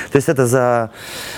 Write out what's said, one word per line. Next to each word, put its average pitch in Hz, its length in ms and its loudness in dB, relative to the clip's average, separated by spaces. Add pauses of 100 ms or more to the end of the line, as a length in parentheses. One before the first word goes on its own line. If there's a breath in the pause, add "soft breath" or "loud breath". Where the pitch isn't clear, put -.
(120 loud breath)
То 143 60 4
есть 139 120 0
это 131 160 2
за 120 460 2 (460 loud breath)